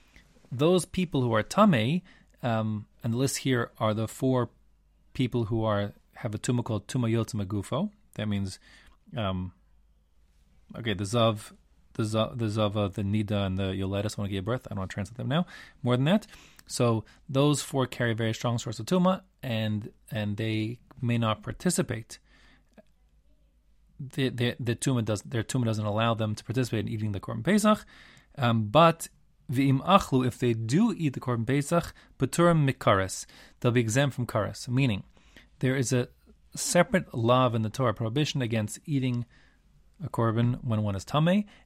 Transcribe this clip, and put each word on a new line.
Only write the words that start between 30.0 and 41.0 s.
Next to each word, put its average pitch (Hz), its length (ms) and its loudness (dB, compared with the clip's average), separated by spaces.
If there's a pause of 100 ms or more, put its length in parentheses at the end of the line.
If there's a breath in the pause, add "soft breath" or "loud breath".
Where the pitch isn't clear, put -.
if 117 100 -4
they 120 160 2
do 135 420 2
eat 147 180 -2
the - 80 -8
Korban 117 260 -2
Pesach, 143 460 0 (260 soft breath)
Paturim 156 500 4
Mikares, 98 560 2 (340 loud breath)
they'll 123 120 2
be 120 80 4
exempt 123 360 2
from 123 120 -4
Kares. 104 400 -4
Meaning, 123 360 0 (560 soft breath)
there 131 160 0
is 131 180 -2
a 123 160 2 (440)
separate 175 640 0
law 123 380 4
in 113 100 0
the 110 60 -2
Torah, 120 260 0
prohibition 131 480 -2
against 110 420 -2
eating 127 400 -2 (800 soft breath)
a 131 60 -8
Korban 117 540 0
when 107 200 0
one 101 120 -2
is 95 80 -8